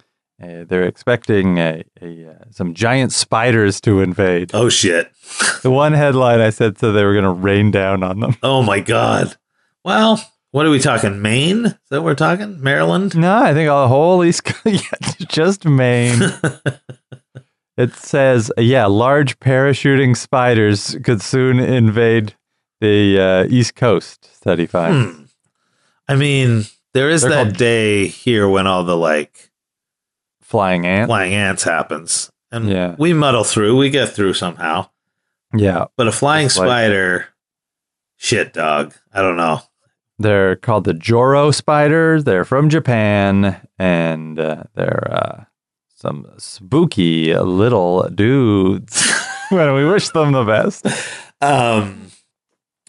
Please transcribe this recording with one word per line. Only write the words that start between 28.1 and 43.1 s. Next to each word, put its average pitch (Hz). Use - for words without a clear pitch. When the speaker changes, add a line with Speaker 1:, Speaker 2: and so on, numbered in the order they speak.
Speaker 2:
when 95
all 92
the, 87
like, 78
Speaker 1:
Flying 92
ants? 95
Speaker 2:
flying 95
ants 98
happens. 80
And 117
Speaker 1:
Yeah. 90
Speaker 2:
we 165
muddle 135
through. 110
We 139
get 135
through 98
somehow. 85
Speaker 1:
Yeah. 95
Speaker 2:
But 120
a 107
flying 147
Speaker 1:
It's 123
like 92
Speaker 2:
spider, 98
shit, -
dog. 73
I 98
don't 90
know. 80
Speaker 1:
They're 98
called 104
the 101
Joro 127
spiders. 156
They're 95
from 143
Japan, 101